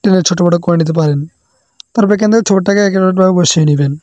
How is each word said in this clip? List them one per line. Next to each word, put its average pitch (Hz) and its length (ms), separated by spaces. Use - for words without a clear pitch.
টেনে 185 260
ছোট 170 180
বড় 175 180
করে 170 160
নিতে 160 180
পারেন। 147 200
তারপর 208 220
এখান 214 160
থেকে 226 160
ছবিটাকে 196 400
একেবারে 185 500
বসিয়ে 160 340
নেবেন। 143 300